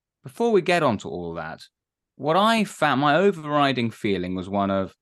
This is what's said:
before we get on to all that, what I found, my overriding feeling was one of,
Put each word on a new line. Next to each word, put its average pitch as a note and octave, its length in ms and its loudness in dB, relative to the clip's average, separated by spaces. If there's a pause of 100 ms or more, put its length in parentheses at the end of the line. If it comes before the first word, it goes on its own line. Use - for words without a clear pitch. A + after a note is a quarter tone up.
(240)
before A#3 300 -4
we F#3+ 80 6
get E3+ 200 2
on B2 180 2
to - 100 -12
all E2+ 240 -8
that, E2 300 -10 (520)
what D3+ 220 0
I A3 260 2
found, C#3+ 380 0
my D3 160 4
overriding D3 760 0
feeling F#2 420 -4
was F#2 140 -6
one G2 240 0
of, F#2+ 300 -2